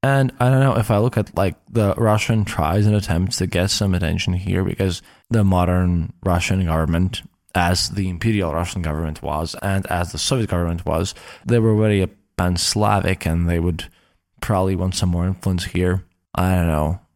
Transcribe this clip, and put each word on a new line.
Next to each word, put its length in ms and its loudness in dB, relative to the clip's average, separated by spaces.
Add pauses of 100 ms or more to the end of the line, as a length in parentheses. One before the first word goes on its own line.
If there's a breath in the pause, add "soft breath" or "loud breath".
And 360 2
I 120 2
don't 100 4
know, 160 4
if 140 0
I 80 4
look 200 2
at, 180 -4
like, 200 0 (120)
the 280 2
Russian 480 2
tries 420 2
and 80 4
attempts 440 0
to 80 0
get 240 0
some 220 0
attention 420 0
here, 280 -2
because 400 -2 (280 loud breath)
the 120 2
modern 720 2 (100)
Russian 420 0
government, 580 0 (340)
as 320 0
the 200 -4
imperial 460 -2
Russian 280 -4
government 380 -4
was, 400 -6
and 280 -2
as 240 -4
the 60 -8
Soviet 320 -2
government 360 -2
was, 280 -2 (300 loud breath)
they 140 2
were 160 4
very 340 2 (280)
pan-Slavic, 880 0
and 220 0
they 100 0
would 300 -2 (520 soft breath)
probably 360 0
want 180 -2
some 140 0
more 180 0
influence 380 -2
here. 400 0 (320)
I 180 2
don't 140 2
know 320 0 (160)